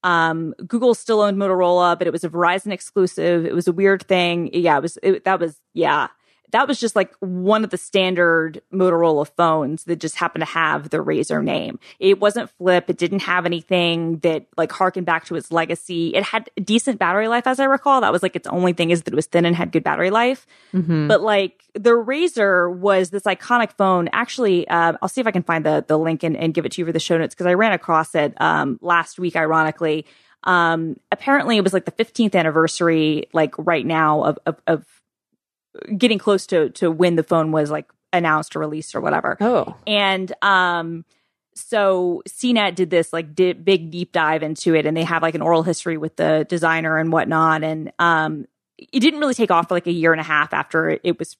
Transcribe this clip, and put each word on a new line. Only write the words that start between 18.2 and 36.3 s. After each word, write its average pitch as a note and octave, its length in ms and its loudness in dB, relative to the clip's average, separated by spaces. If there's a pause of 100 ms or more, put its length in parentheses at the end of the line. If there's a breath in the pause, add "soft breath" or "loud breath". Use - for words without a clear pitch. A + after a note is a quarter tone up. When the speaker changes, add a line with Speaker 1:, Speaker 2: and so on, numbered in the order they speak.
Speaker 1:
like, F#3 140 -4
its - 140 -8
only F3+ 240 0
thing, E3+ 180 0
is E3+ 100 2
that - 120 -10
it - 20 -2
was D#3+ 100 0
thin E3+ 200 2
and E3+ 100 2
had F3 160 -4
good E3 120 0
battery E3 280 0
life. A#3+ 340 0 (300 soft breath)
Speaker 2:
Mm-hmm. D#3+ 320 0
Speaker 1:
But, D#3+ 140 4
like, G3+ 420 0 (100)
the A3 160 2
Razr A3+ 840 2
was F#3 380 2
this G3 140 -6
iconic A3 480 0
phone. F#3 420 2
Actually, G#3+ 540 0
uh, E3+ 340 2
I'll F#3+ 80 -4
see - 120 -4
if A3+ 40 0
I A3 60 0
can F3+ 100 -2
find D#3+ 240 -2
the, D3+ 220 0
the D#3 100 2
link D#3+ 240 -2
and, D#3+ 160 -2
and E3 160 -2
give D#3+ 140 -2
it - 60 -8
to - 80 -6
you E3 40 -2
for E3 60 -6
the D#3+ 80 -2
show E3 180 0
notes, E3 160 -2
'cause F3+ 140 -4
I F3+ 80 2
ran G#3+ 160 2
across E3 420 0
it, D3+ 260 -2
um, D3+ 400 0
last E3+ 380 -2
week, F3 180 -4
ironically. D#3 680 0 (380 soft breath)
Um, E3 540 0 (140)
apparently A#3+ 460 0
it G3+ 60 2
was, F#3 100 0
like, F#3+ 120 -2
the - 60 -8
fifteenth A3 440 -2
anniversary, D#3+ 960 2
like, D#3 240 0
right D#3+ 300 0
now D#3 360 2
of, D3 220 0
of, E3 220 -6
of E3 180 -2 (1120)
getting A3 220 4
close G3 260 0